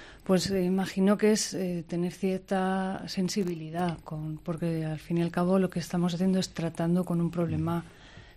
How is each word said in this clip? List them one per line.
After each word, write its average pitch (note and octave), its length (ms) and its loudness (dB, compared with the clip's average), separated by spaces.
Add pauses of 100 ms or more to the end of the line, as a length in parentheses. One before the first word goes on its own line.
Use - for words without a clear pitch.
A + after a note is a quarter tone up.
(240)
pues, F#3 260 2
eh, F#3+ 140 0
imagino F#3+ 540 2
que G#3+ 160 6
es, - 200 0
eh, F3+ 320 -4
tener F3 280 -2
cierta F#3+ 920 -2
sensibilidad, F3 960 -2
con, D#3 320 -6
porque E3 480 -2
al D#3 140 -4
fin - 180 -2
y E3+ 40 2
al E3+ 100 0
cabo F3+ 280 2
lo F3+ 100 2
que F3+ 100 -4
estamos F3 340 0
haciendo F#3 260 2
es - 140 -4
tratando E3+ 500 0
con F3 160 0
un E3+ 100 2
problema E3 540 -2 (540)